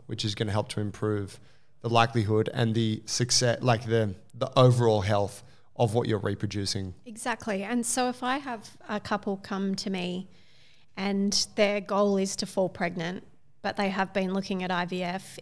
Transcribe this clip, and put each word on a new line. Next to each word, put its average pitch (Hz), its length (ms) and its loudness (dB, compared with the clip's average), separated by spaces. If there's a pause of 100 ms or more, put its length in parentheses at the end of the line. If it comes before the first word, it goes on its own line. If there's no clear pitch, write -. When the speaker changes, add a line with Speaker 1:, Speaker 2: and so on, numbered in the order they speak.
Speaker 1:
which 110 200 -6
is 107 100 -2
gonna 107 160 -2
help 104 180 0
to - 100 -6
improve 104 600 -4 (420)
the 117 80 -4
likelihood 113 640 4
and 113 220 0
the 110 320 0
success, 120 560 0
like, 117 220 2
the, 110 280 2 (220)
the - 240 -4
overall 120 420 8
health 101 420 0 (320)
of 113 200 2
what 117 120 0
you're 107 120 0
reproducing. 98 760 -4 (140)
Speaker 2:
Exactly. 220 560 -6
And 233 200 -2
so 247 260 0
if 247 120 -6
I 254 160 -2
have 262 320 -10 (180)
a 214 120 -4
couple 202 380 -2
come 196 380 -4
to 196 140 -6
me 185 380 -4 (680)
and 196 600 0
their 208 260 2
goal 202 360 2
is 190 180 0
to - 100 -6
fall 185 240 0
pregnant, 175 540 -4 (400)
but 196 140 -4
they 202 120 0
have 190 240 -2
been 190 220 0
looking 190 260 -2
at 180 80 -2
I 180 160 0
V 180 180 -4
F. 180 380 -6